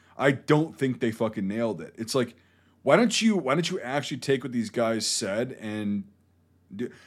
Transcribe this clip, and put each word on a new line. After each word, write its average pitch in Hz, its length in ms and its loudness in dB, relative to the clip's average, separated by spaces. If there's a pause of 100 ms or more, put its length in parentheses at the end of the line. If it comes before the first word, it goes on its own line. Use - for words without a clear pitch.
(160)
I 139 140 4
don't 151 480 2
think 127 220 -2
they 117 100 2
fucking 110 380 -2
nailed 107 320 -2
it. 73 180 -14
It's 113 160 -8
like, 123 220 0 (460)
why 139 140 6
don't 226 240 4
you, 214 160 4
why 135 180 2
don't 170 140 0
you 185 120 -4
actually 135 380 -4
take 135 260 0
what 131 80 -6
these 113 180 -2
guys 113 360 0
said 113 540 -2
and 104 440 -4 (720)
do, 120 120 -6 (180)